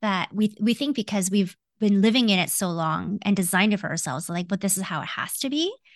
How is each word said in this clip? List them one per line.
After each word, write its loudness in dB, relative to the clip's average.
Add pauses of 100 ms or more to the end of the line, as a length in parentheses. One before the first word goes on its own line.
that 0
we, 0
we 2
think -2
because -2
we've 2 (240)
been 4
living 4
in 4
it 0
so -2
long -2
and 2
designed 2
it 0
for -6
ourselves, -6
like, -4
but -2
this 0
is -4
how -4
it -8
has -8
to -4
be. -2 (220)